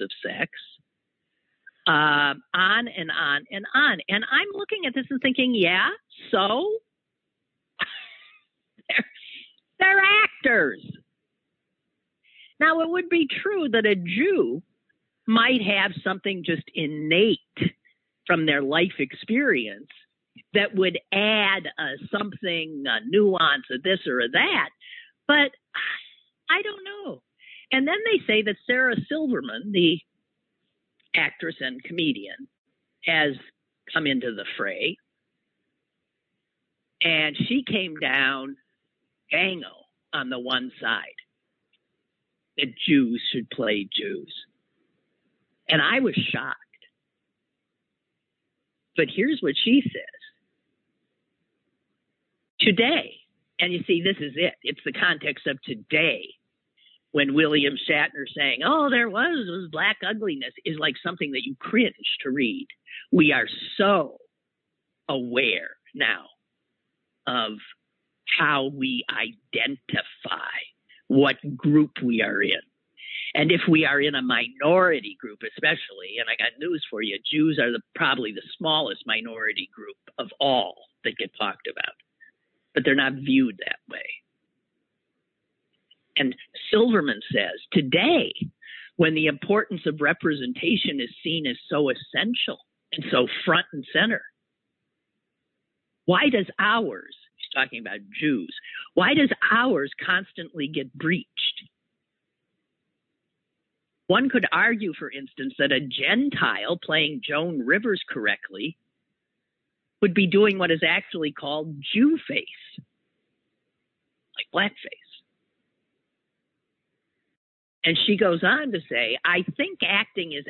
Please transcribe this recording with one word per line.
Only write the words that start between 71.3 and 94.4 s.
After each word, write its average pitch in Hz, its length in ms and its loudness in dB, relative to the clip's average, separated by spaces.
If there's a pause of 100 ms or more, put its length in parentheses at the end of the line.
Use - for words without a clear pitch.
group 147 340 4 (120)
we 117 200 2
are 101 200 0
in. 95 180 0 (720)
And 156 160 4
if 165 180 4
we 156 160 6
are 143 160 4
in 143 140 2
a 131 80 -2
minority 127 1000 2
group 107 220 -14
especially, 107 760 -4
and 117 100 -4
I 113 140 -2
got 120 160 -2
news 160 320 -4
for 107 120 -6
you, 98 160 -4 (120)
Jews 151 280 2
are 120 140 2
the, 117 80 -4 (140)
probably 131 380 -2
the 95 100 -12 (160)
smallest 156 480 -2
minority 110 680 -4
group 104 220 -16 (220)
of 117 200 -8
all 127 360 2 (300)
that 110 120 -4
get 101 220 -6
talked 101 280 -6
about, - 280 -6 (800)
but 147 100 2
they're 139 100 4
not 135 200 2
viewed 131 500 2
that - 140 -6 (100)
way. - 160 -12 (2250)
And 131 160 0 (360)
Silverman 196 500 4 (120)
says, 101 260 -2 (140)
"Today, 180 600 2 (640)
when 160 180 4
the 156 120 2
importance 190 600 0
of 151 160 -2
representation 147 960 0
is 120 80 -6 (160)
seen 160 220 -2
as 120 100 -4 (140)
so 147 180 2
essential - 680 -4 (340)
and - 180 -8
so 123 160 4 (200)
front 175 260 2
and 139 120 -10 (100)
center, 196 280 2 (1800)